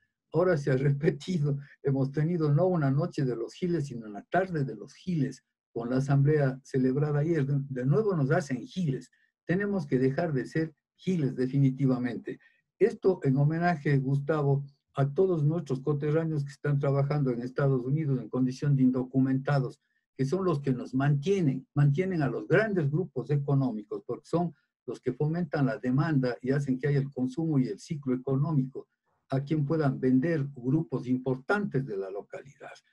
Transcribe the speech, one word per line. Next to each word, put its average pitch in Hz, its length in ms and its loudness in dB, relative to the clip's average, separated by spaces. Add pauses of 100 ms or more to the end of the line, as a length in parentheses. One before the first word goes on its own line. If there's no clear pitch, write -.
(320)
Ahora 170 260 4
se 143 120 -2
ha 131 60 4
<laughs> - 0 -
repetido, 147 800 0 (260)
hemos 135 300 0
tenido 156 400 2
no 170 140 4
una 160 240 2
noche 151 340 0
de 120 120 -2
los 117 180 -8
giles, 170 320 -2
sino 117 200 -10
una 101 180 -12
tarde 175 400 0
de 113 100 -8
los 101 180 -16
giles, 147 520 -4 (280)
con 117 180 -6
la 131 80 2
asamblea 139 640 2
celebrada 147 580 0
ayer. 151 260 0
De, 139 220 0
de 127 180 -4
nuevo 202 300 2
nos 135 140 0
hacen 160 360 -2
giles. 151 440 -4 (360)
Tenemos 196 400 0
que 131 120 0
dejar 139 340 0
de 123 140 -2
ser 160 280 -4 (220)
giles 165 400 -2
definitivamente. 127 1040 0 (380)
Esto 202 440 2
en 131 140 2
homenaje, 151 640 2
Gustavo, 143 640 0 (300)
a 139 200 0
todos 180 300 2
nuestros 170 360 -2
coterráneos 151 640 0
que 143 60 -10
están 143 300 -2
trabajando 139 500 0
en 120 100 -2
Estados 131 440 0
Unidos 139 360 0
en 107 80 -12
condición 131 460 0
de 127 80 4
indocumentados, 131 960 0 (360)
que 135 80 0
son 185 220 0
los 151 140 2
que 139 120 -2
nos - 220 -6
mantienen, 147 800 2
mantienen 151 480 2
a 131 60 0
los 110 200 -6
grandes 180 420 2
grupos 151 400 -4
económicos, 131 760 0
porque - 180 -8
son 165 300 -2 (320)
los 117 120 -10
que - 140 -4
fomentan 156 540 0
la 110 100 -2
demanda 127 640 0
y 127 120 -2
hacen 139 260 0
que 143 100 -2
haya 143 120 4
el - 120 -4
consumo 143 460 -2
y 117 100 2
el 98 100 -6
ciclo 139 360 -4
económico 135 760 -2 (400)
a 135 120 -2
quien 151 260 -2
puedan 147 340 0
vender 135 540 2
grupos 127 520 -2
importantes 131 800 -2
de 104 140 -8
la 95 120 -8
localidad. - 640 -14 (200)